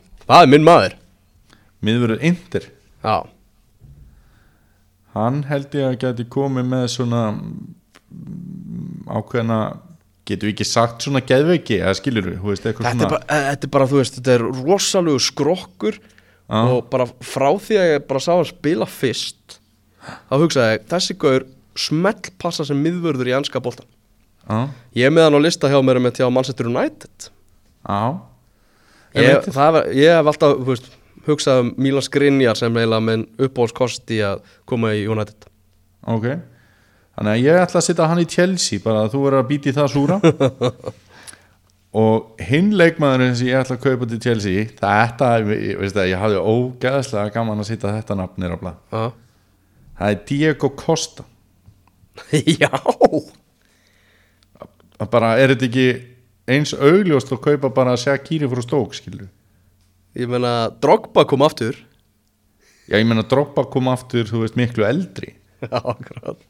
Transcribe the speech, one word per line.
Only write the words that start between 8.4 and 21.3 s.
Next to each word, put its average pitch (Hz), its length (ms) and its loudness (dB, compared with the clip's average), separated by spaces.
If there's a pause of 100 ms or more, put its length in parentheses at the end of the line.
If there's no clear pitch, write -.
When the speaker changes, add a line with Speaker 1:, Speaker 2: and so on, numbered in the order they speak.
Speaker 2:
ákveðna, 113 500 -4 (720)
getum 101 200 -4
við 107 80 -2
ekki 104 100 -4
sagt 117 380 -2
svona 139 180 -2
geðveiki, 139 560 2
eða 90 180 0
skilurðu, 92 420 -4
þú 101 120 -6
veist, 98 160 -4
eitthvað 113 220 -4
Speaker 1:
Þetta 120 80 -2
er 113 80 0
Speaker 2:
svona 98 80 0
Speaker 1:
bara, - 160 -4
eh, 143 220 -2
þetta 143 180 -6
er 127 80 -10
bara, 135 120 2
þú 139 120 2
veist, 123 180 -2
þetta 127 160 2
er 117 120 2 (120)
rosalegu 165 600 0
skrokkur 180 800 -4
Speaker 2:
Já. - 640 -8
Speaker 1:
og 123 280 0
bara 127 160 0 (140)
frá 135 340 -2
því 208 240 -2
að 175 140 4
ég 147 160 -2
bara 135 120 -2
sá 170 120 -2
hann 170 160 2
spila 180 400 -4
fyrst, - 720 -8 (420)
þá - 320 -12
hugsaði 135 380 2
ég, 110 160 -4
þessi 180 300 -4
gaur 135 280 2 (260)